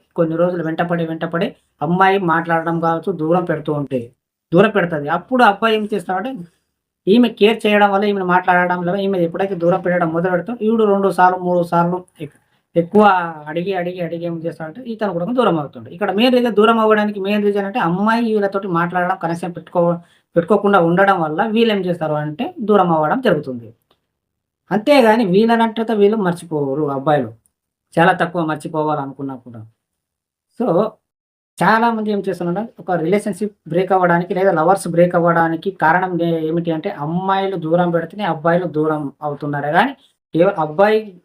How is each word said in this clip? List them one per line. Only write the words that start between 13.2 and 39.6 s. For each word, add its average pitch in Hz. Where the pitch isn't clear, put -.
అడిగి, 175
అడిగి, 180
అడిగి 170
ఏం 170
చేస్తాడంటే 160
ఇతను 214
కూడా 170
దూరం 220
అవుతుండే. 123
ఇక్కడ 185
మెయిన్ 240
రీజన్, 240
దూరం 226
అవ్వడానికి 208
మెయిన్ 202
రీజన్ 202
అంటే 214
అమ్మాయి 208
వీళ్ళతోటి 202
మాట్లాడడం, 175
కనెక్షన్ 170
పెట్టుకో-, 175
పెట్టుకోకుండా 202
ఉండడం 185
వల్ల 156
వీళ్ళు 220
ఏం 196
చేస్తారు 165
అంటే 151
దూరం 196
అవ్వడం 160
జరుగుతుంది. 139
అంతేగాని 226
వీళ్ళనంటతో 226
వీళ్ళు 208
మర్చిపోరు 156
అబ్బాయిలు, 135
చాలా 180
తక్కువ 175
మర్చిపోవాలనుకున్నా 147
కూడా. 117
So, 233
చాలామంది 220
ఏం 202
చేస్తున్నారంటే 180
ఒక -
రిలేషన్‌షిప్ 202
బ్రేక్ 180
అవ్వడానికి 175
లేదా 190
లవర్స్ 175
బ్రేక్ 175
అవ్వడానికి 165
కారణం 180
ఏ-, 165
ఏమిటి 165
అంటే 160
అమ్మాయిలు 190
దూరం 170
పెడితేనే 170
అబ్బాయిలు 165
దూరం 151
అవుతున్నారు. 147